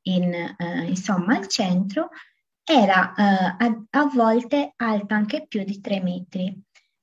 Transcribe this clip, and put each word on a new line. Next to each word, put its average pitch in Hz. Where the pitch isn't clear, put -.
in, 180
eh, 175
insomma, 185
al 392
centro, 202
era, 196
eh, 214
a, 202
a 285
volte 247
alta 214
anche 214
più 202
di 196
tre 196
metri. 185